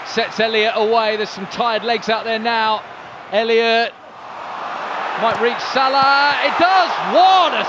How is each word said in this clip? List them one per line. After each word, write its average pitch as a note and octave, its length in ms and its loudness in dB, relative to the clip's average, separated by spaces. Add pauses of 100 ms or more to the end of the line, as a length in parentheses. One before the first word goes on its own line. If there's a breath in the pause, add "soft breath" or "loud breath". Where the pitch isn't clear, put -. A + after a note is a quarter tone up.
Sets - 360 -4
Elliott A3 340 0
away. A3 420 0
There's G#3 120 -4
some F#3+ 180 -12
tired A3 380 -2
legs A3+ 240 -2
out A3 160 -2
there A3+ 160 -2
now. A3 420 0 (480)
Elliott A3+ 640 2 (1300)
might G#3+ 180 0
reach A#3 200 0 (120)
Salah. C#4 680 2
It C#4+ 160 0
does! F4+ 320 4 (240)
What F4+ 400 6
a G#3+ 140 -2